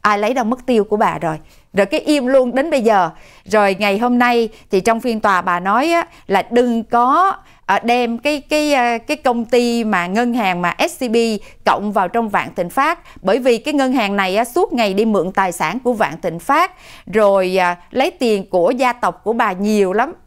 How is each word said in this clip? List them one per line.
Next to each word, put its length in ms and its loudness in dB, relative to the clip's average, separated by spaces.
Ai 180 2
lấy 140 0
đâu 120 -2
mất 200 -4
tiêu 180 2
của 140 -2
bà 220 0
rồi. 180 -4
Rồi 120 2
cái 140 -2
im 280 0
luôn 280 2
đến 160 0
bây 100 0
giờ. 280 2
Rồi 340 2
ngày 180 0
hôm 220 0
nay 300 2
thì 80 2
trong 200 2
phiên 200 -4
tòa 220 2
bà 180 -2
nói 320 0
á, 160 -2
là 240 0
đừng 320 0
có, 500 2
à, 140 0
đem 380 0
cái, 240 -2
cái, 320 0
à, 240 0
cái 200 -6
công 280 -2
ty 380 2
mà 240 0
ngân 260 0
hàng 280 -2
mà 140 -2
S 140 -8
C 80 -4
B 40 -2
cộng 260 0
vào 160 0
trong 220 -4
Vạn 260 -4
Thịnh 140 -4
Phát. 300 -2
Bởi 180 0
vì 180 2
cái 160 -6
ngân 200 0
hàng 220 0
này 200 0
á, 100 2
suốt 280 -2
ngày 200 0
đi 120 2
mượn 260 0
tài 200 0
sản 280 -4
của 140 -2
Vạn 280 -4
Thịnh 180 -6
Phát. 320 0
Rồi, 440 2
à, 200 0
lấy 200 0
tiền 380 -2
của 220 2
gia 220 0
tộc 300 -4
của 100 -2
bà 180 0
nhiều 420 0
lắm. 200 0